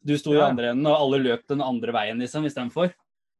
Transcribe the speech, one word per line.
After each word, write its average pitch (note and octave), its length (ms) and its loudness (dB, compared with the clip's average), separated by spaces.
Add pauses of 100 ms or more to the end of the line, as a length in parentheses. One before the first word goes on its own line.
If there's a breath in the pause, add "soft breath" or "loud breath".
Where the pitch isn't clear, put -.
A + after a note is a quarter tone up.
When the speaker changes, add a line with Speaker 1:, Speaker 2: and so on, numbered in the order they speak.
Speaker 1:
Du C#3+ 60 -2 (100)
sto D3 140 0
i - 20 6
Speaker 2:
Ja. C#3+ 140 4
Speaker 1:
andre A#2+ 180 -2
enden, C3 160 -2
og D3+ 160 4
alle C#3 160 2
løp B2 320 0
den C#3+ 160 -2
andre A#2 260 -4
veien, A2 300 -2
liksom, D3+ 240 -6
i C#3+ 80 -2
stedet B2 180 -6
for. F3 200 0 (480)